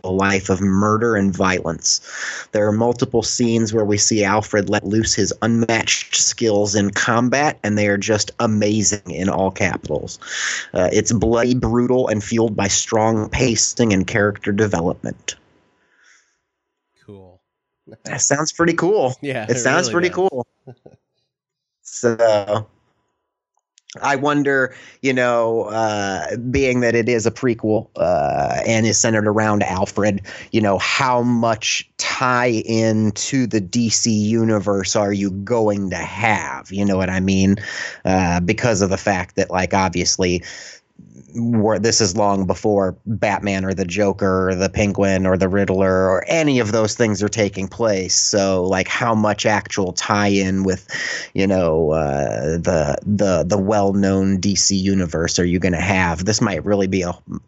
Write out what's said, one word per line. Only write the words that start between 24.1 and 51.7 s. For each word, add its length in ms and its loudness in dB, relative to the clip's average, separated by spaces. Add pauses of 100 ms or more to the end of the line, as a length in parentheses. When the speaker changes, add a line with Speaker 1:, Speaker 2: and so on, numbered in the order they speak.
Speaker 1:
wonder, 580 2 (280)
you 100 0
know, 520 2
uh, 720 -2
being 420 0
that 160 2
it 140 2
is 160 2
a 60 2
prequel, 640 -2
uh, 680 0
and 200 2
is 120 2
centered 300 2
around 360 2
Alfred, 580 -2 (320)
you 80 2
know, 160 2
how 460 0
much 720 -2
tie 680 0
in 460 2
to 340 -2
the 140 0
D 300 -2
C 220 0
universe 840 0
are 160 2
you 200 -2
going 580 -2
to 80 -6
have? 760 -4
You 140 -2
know 100 2
what 140 0
I 100 -2
mean? 380 4 (480)
Uh, 340 2
because 420 0
of 100 2
the 60 -2
fact 380 -4
that, 160 -2
like, 220 -2
obviously, 680 0 (920)
war, 460 2
this 220 2
is 160 0
long 280 2
before 500 0 (100)
Batman 580 -2
or 100 -2
the 120 -2
Joker 640 0
or 60 0
the 140 0
Penguin 560 0
or 120 2
the 100 2
Riddler 640 2
or 180 0
any 320 2
of 140 0
those 200 2
things 300 0
are 60 0
taking 400 -2
place. 460 -2
So, 500 2
like, 240 0
how 260 0
much 300 0
actual 480 0
tie-in 720 0
with, 260 -2 (440)
you 140 2
know, 440 2